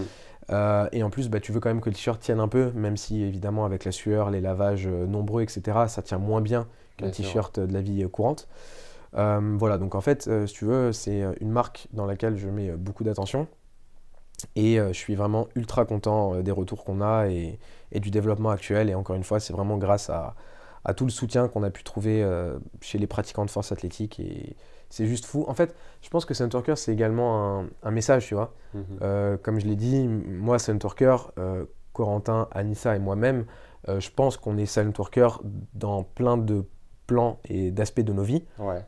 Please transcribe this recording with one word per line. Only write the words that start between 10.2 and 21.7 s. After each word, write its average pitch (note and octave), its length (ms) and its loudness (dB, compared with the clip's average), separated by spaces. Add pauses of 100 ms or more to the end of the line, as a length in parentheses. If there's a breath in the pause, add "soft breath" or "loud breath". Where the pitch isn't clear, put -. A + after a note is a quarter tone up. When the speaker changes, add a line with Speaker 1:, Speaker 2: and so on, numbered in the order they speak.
Speaker 1:
euh, G#2+ 180 2
si G2+ 80 -6
tu - 100 -6
veux, A#2+ 280 4
c'est, G2+ 300 -2
euh, F#2+ 100 0 (100)
une G#2+ 80 -2
marque - 420 0
dans G#2 140 -2
laquelle G2+ 320 0
je G2 100 -6
mets, G2+ 220 -2
euh, D#2+ 80 -4
beaucoup G2 260 -4
d'attention. G#2+ 420 -2 (1080)
Et, A2 240 6
euh, G2+ 100 4
je F2+ 100 -4
suis - 160 -4
vraiment G#2+ 420 2
ultra A#2+ 280 2
content, G#2 500 2
euh, F#2 80 0
des F#2+ 100 0
retours F#2+ 320 -4
qu'on G2 160 -2
a G#2+ 280 2
et, E2+ 300 -2 (340 soft breath)
et G#2+ 80 -2
du G2+ 100 -4
développement G#2+ 400 2
actuel. G#2 380 2
Et F#2+ 60 2
encore F#2+ 220 -2
une F#2 80 -2
fois, G#2+ 160 0
c'est - 120 -6
vraiment G2 260 0
grâce G2 320 2
à, - 240 -4 (500 loud breath)
à G2 100 0
tout C3 100 -2
le B2+ 60 2
soutien B2 380 2
qu'on G#2+ 160 -2
a G2 60 0